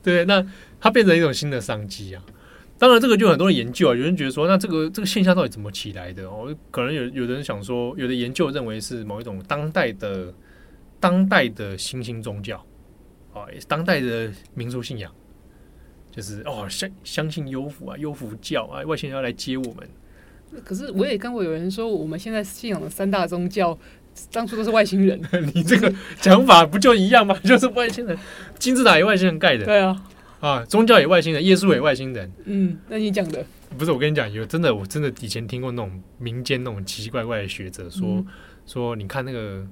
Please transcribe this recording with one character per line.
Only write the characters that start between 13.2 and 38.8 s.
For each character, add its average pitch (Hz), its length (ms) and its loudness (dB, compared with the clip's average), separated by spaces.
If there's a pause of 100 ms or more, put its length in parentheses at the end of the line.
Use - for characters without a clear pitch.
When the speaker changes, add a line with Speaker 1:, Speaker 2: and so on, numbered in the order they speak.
Speaker 1:
哦， 104 160 -16 (180)
当 156 180 -2
代 175 160 0
的 117 300 -4 (240)
民 120 160 -8
俗 127 100 -6
信 120 160 -10
仰， 92 160 -12 (1000)
就 113 100 -14
是， 104 200 -12
哦， 147 260 -10
相-， 190 200 -8 (140)
相 156 260 -6
信 151 200 -8
幽 135 200 -8
浮 131 200 -16
啊， - 80 -14
幽 147 160 -8
浮 120 280 -12
教 127 260 -4
啊， 139 180 -12
外 156 120 -4
星 139 140 -8
人 135 60 -8
要 135 60 -4
来 120 100 -4
接 131 240 -6
我 127 180 -8
们。 - 140 -18 (760)
Speaker 2:
可 - 80 -10
是 254 200 -8
我 190 120 0
也 262 140 -2
看 240 140 -8
过 233 100 -4
有 170 80 -2
人 160 180 -4
说， 220 200 -6
我 165 180 -4
们 160 100 -8
现 220 160 -10
在 214 120 -4
信 214 260 -10
仰 190 100 -4
的 - 80 -10
三 196 220 -4
大 190 160 0
宗 175 240 -4
教， 180 260 0 (540)
当 233 160 -4
初 226 100 -8
都 220 60 -4
是 214 80 -2
外 220 140 4
星 190 200 2
人。 190 160 2 (140)
Speaker 1:
<laughs> 160 180 0
你 170 120 0
这 170 120 6
个 196 160 4 (280)
讲 208 260 8
法 170 180 12
不 160 140 -2
就 240 160 8
一 190 140 4
样 226 180 8
吗？ 190 120 2
<laughs> - 40 -14
就 233 160 6
是 254 100 2
外 240 200 0
星 240 180 -8
人， 175 100 -4 (400)
金 254 180 0
字 254 100 2
塔 190 120 8
也 160 80 6
外 208 120 4
星 185 100 4
人 165 100 2
盖 156 200 4
的。 107 80 -2
Speaker 2:
对 208 160 4
啊。 190 200 0 (400)
Speaker 1:
啊， 135 260 -2
宗 220 200 4
教 220 140 10
也 143 60 2
外 175 140 6
星 160 140 -2
人， 147 100 0
耶 190 120 6
稣 190 180 4
也 123 60 0
外 143 120 2
星 131 220 -6
人。 92 180 -10 (120)
Speaker 2:
嗯， 190 420 0
那 214 100 -8
你 214 140 -2
讲 190 220 -2
的。 143 120 -8 (320)
Speaker 1:
不 139 80 -4
是， 170 60 0
我 135 80 0
跟 143 100 0
你 151 60 0
讲， 117 180 -2
有， 110 140 -8
真 165 160 -2
的， 143 100 2
我 101 140 -4
真 151 160 -6
的 135 180 -2
以 120 60 -12
前 117 220 -8
听 123 120 -8
过 127 120 -8
那 120 100 -6
种 95 180 -10 (160)
民 120 280 -8
间 127 180 -2
那 127 80 -8
种 98 160 -8
奇 107 160 -10
奇 113 80 -10
怪 120 140 -4
怪 113 180 -4
的 98 60 -8
学 95 200 -10
者 92 220 -14
说， 185 180 -6
Speaker 2:
嗯。 185 180 -2 (380)
Speaker 1:
说 120 300 -6